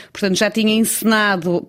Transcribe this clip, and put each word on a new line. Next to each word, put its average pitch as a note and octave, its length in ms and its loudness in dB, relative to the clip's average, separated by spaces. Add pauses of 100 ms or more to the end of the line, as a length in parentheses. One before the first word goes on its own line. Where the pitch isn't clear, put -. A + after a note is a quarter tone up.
(120)
portanto F#3+ 260 -2
já G#3 120 2
tinha G#3+ 240 0
encenado G#3 960 0